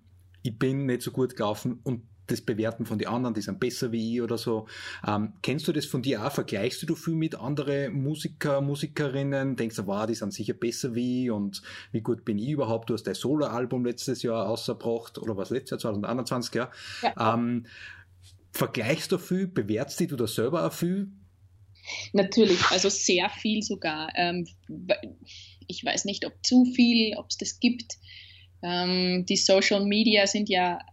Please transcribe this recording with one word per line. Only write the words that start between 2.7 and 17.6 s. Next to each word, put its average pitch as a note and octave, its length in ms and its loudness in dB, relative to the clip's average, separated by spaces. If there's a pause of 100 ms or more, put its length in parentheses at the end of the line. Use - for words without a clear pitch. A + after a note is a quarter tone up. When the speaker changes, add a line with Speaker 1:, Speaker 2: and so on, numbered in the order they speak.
Speaker 1:
von A2 120 -4
den G2+ 120 -2
anderen, A#2+ 240 -2
die G#2+ 80 -2
sind G2 180 -6
besser B2 320 -2
wie A2+ 240 -2
ich A#2+ 60 0
oder A#2 160 -2
so. A2 280 -2 (400)
Ähm, G#2 360 0
kennst C#3+ 260 -2
du E3+ 60 2
das D3+ 120 -2
von C3+ 160 -2
dir A2+ 240 -2
auch? C#3 60 -2
Vergleichst B2 580 -2
du E3 60 0
viel E3 200 -2
mit D#3+ 200 -2
anderen C#3 680 -2
Musiker, D3 600 0
Musikerinnen? C#3 960 0
Denkst A2+ 180 -2
du, G2 120 -4
"Wow, G2+ 180 0
die A2+ 100 0
sind G2+ 180 -4
sicher A2 200 -4
besser A#2+ 420 -4
wie B2 300 0
ich A#2+ 60 2
und G2+ 300 -2 (300)
wie A#2 80 -2
gut A2 240 -2
bin G#2 160 0
ich A#2+ 100 -2
überhaupt?" A2+ 400 0
Du B2 40 0
hast G#2 100 -2
dein - 100 -2
Soloalbum B2 720 0
letztes A#2+ 400 -2
Jahr A2+ 220 0
rausgebracht A#2 720 -2
oder A2 180 -4
was F#2+ 140 -4
letztes B2 220 -4
Jahr, C3 80 -4
zweitausendeinundzwanzig, A#2 760 -2
ja? A#2+ 160 -2 (300)
Speaker 2:
Ja. A2+ 320 2
Speaker 1:
Ähm, A#2+ 320 0 (880)